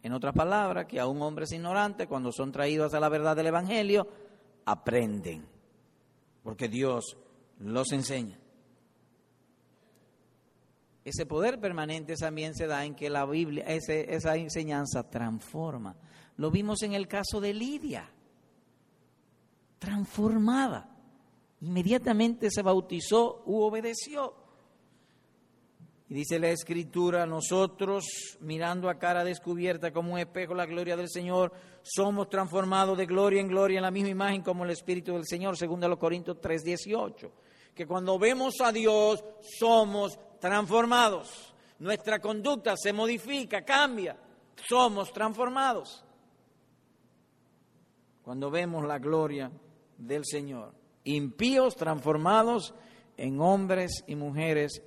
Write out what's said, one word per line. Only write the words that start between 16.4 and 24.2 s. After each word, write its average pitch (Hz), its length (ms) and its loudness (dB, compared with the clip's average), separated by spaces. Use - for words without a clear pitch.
vimos 208 320 0
en 202 100 -4
el 196 140 -2
caso 202 340 -4
de 202 120 -2
Lidia, 269 560 -6
transformada. 214 1120 0
Inmediatamente 220 920 2
se 208 100 -2
bautizó 190 840 2
u 214 180 2
obedeció. 233 680 -4